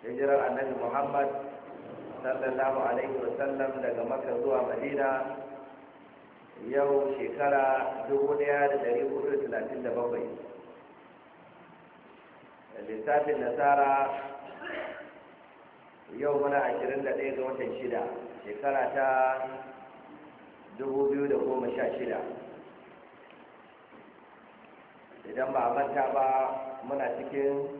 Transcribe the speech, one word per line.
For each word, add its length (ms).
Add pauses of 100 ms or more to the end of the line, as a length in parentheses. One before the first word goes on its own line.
Hijirar 480
Annabi 240
Muhammad 560 (880)
sallallahu 560
alaihi 400
wa 240
sallam 400
daga 240
Makka 320
zuwa 320
Madina 400 (1600)
yau 480
shekara 880
dubu 320
ɗaya 320
da 160
ɗari 240
hudu 240
da 40 (120)
talatin 320
da 160
bakwai. 320 (2500)
Lissafin 560
Nasara 720 (2000)
yau 160
muna 320
ashirin 320
da 160
ɗaya 160
ga 160
watan 200 (120)
shida, 220 (420)
shekara 480
ta 160 (1700)
dubu 320
biyu 160
da 80
goma 400
sha 240
shida. 160 (3000)
Idan 240
ba 80
a 160
manta 400
ba, 120 (600)
muna 320
cikin 480 (120)